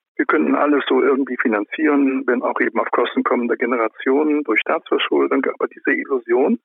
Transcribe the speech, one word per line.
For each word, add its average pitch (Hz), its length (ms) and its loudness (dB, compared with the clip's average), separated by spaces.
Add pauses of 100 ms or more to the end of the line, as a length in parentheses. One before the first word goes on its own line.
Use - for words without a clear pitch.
(160)
wir - 100 -2
könnten 156 280 2
alles 139 340 2
so 131 140 2
irgendwie 127 400 0
finanzieren, 135 840 0
wenn 123 160 0
auch 123 160 -2
eben 113 200 -2
auf 113 120 -2
Kosten 123 320 0
kommender 123 320 0
Generationen 135 880 0
durch 160 160 -2
Staatsverschuldung. 143 840 0
Aber - 220 -4
diese - 240 -4
Illusion, 131 720 0